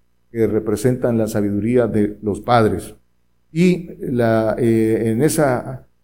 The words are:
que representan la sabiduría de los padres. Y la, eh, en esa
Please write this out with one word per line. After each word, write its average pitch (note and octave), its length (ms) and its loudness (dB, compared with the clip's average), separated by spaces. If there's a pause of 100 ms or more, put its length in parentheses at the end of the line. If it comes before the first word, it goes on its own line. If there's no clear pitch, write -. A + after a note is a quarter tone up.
(300)
que A2+ 160 0
representan A2 720 0
la A2 100 0
sabiduría G#2+ 580 0
de G#2 340 -2
los G#2 200 -4
padres. A2 540 0 (580)
Y F3 380 0 (100)
la, A2+ 580 0
eh, A2+ 480 2
en A2+ 160 0
esa C3 640 -2 (180)